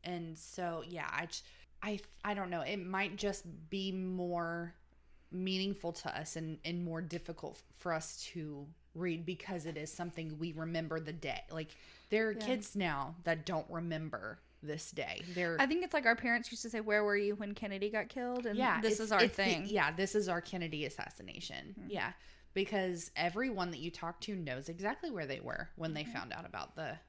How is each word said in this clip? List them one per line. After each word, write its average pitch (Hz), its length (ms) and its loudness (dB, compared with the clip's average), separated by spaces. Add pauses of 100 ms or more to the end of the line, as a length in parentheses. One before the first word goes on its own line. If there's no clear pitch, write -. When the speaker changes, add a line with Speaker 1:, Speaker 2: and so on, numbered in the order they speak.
Speaker 1:
And 170 340 -4
so, 170 500 -2
yeah, 175 240 -2
I 165 140 0
j-, - 140 -6 (420)
I, 202 180 -2 (240)
I 208 100 2
don't 190 160 0
know. 170 120 0
It 175 220 0
might 190 320 0
just 196 280 0 (240)
be 190 240 0
more 175 840 0 (560)
meaningful 190 640 0
to - 260 -4
us 156 180 -4
and, 160 280 -4
and 175 180 0
more 165 200 -2
difficult 170 540 -6
f-, - 80 -20 (120)
for 175 160 -2
us - 400 -2
to 147 340 -6 (280)
read, 170 320 0
because 175 400 -4
it 160 100 -4
is 156 160 -4
something 160 460 -4
we 165 140 -2
remember 160 460 0
the 156 140 -4
day. 143 280 -4 (100)
Like, 156 260 -6 (340)
there 220 180 6
are 214 40 2
Speaker 2:
Yeah. 214 140 -2
Speaker 1:
kids 247 280 2
now 160 500 2
that 160 200 2
don't 160 240 0
remember 156 720 -2 (220)
this 151 280 -2
day. - 300 -2 (140)
They're 170 260 4
Speaker 2:
I 277 60 8
think 339 180 4
it's - 100 -2
like 285 120 4
our 233 100 8
parents 240 340 2
used 233 120 -6
to 233 80 -4
say, 226 100 0
"Where 208 240 6
were 208 120 6
you 208 200 4
when 208 180 -4
Kennedy 202 360 -2
got 220 180 0
killed?" 247 360 -2
And 214 140 2
Speaker 1:
Yeah, 233 220 6
Speaker 2:
this 214 140 6
Speaker 1:
it's, 202 80 2
Speaker 2:
is 220 100 2
our 226 100 10
Speaker 1:
it's 220 140 6
the, 196 80 4
Speaker 2:
thing. 185 240 4
Speaker 1:
yeah, 170 240 6
this 190 240 2
is 202 120 4
our 175 120 2
Kennedy 156 440 -2
assassination. - 960 -8
Speaker 2:
Mm-hmm. 196 120 -10
Speaker 1:
Yeah, 190 200 0 (440)
because 190 600 2
everyone 185 560 2
that 160 80 -6
you 165 140 -4
talk 170 300 -6
to 208 120 -4
knows 139 340 -2
exactly 208 440 -4
where 165 140 -2
they 135 120 -2
were - 380 -4
when 160 180 -2
they 151 80 -2
Speaker 2:
Mm-hmm. 147 100 -6
Speaker 1:
found 90 200 -4
out - 120 -6
about - 300 -8
the 156 240 -6 (100)